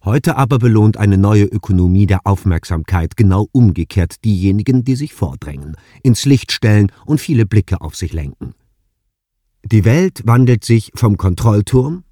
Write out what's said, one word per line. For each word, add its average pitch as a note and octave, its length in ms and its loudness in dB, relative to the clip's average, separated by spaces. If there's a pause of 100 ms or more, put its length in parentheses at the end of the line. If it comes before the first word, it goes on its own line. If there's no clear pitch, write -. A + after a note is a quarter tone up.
Heute A#2+ 300 0
aber C3 200 0
belohnt G#2+ 380 2
eine G2+ 220 2
neue G2+ 260 4
Ökonomie F#2+ 640 0
der F#2 200 -2
Aufmerksamkeit E2+ 920 -2
genau G2+ 340 2
umgekehrt F2+ 720 0
diejenigen, G#2 640 0
die C3 100 -2
sich C#3+ 180 -10
vordrängen, D2 640 -10 (260)
ins B2 240 2
Licht C#3 280 0
stellen G#2 380 2 (140)
und D3+ 140 -2
viele A#2+ 260 -2
Blicke F#2+ 360 -2
auf D#2 140 -12
sich E2+ 180 -10
lenken. C#2 400 -10 (1120)
Die G2+ 180 2
Welt D#3+ 420 0
wandelt A#2+ 380 2
sich A#2 320 0
vom G#2 220 0
Kontrollturm A#2 960 0